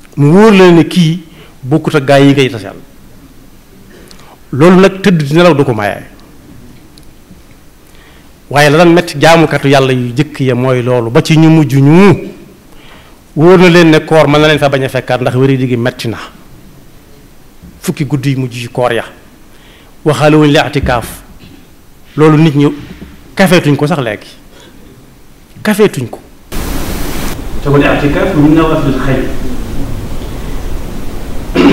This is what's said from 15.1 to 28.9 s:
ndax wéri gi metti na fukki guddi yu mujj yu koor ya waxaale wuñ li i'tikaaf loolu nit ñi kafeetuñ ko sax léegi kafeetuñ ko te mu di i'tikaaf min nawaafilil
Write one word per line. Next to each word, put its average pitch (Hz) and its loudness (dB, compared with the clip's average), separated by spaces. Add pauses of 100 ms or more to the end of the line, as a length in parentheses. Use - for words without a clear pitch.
ndax 123 -2
wéri 135 2 (100)
gi 123 -4
metti 120 -6
na 104 -6 (1700)
fukki 156 -6
guddi 135 -4
yu 127 -6
mujj 120 -8
yu 117 -16
koor 123 -2
ya 110 -4 (1000)
waxaale 151 2
wuñ 151 4
li 156 2
i'tikaaf 123 -4 (1120)
loolu 156 2
nit 160 2
ñi 143 0 (640)
kafeetuñ 156 0
ko 147 -2
sax 156 -4
léegi 107 -8 (1300)
kafeetuñ 202 -2
ko - -18 (1400)
te 143 -4
mu 139 2
di 143 2
i'tikaaf 151 -2
min 151 2
nawaafilil 156 0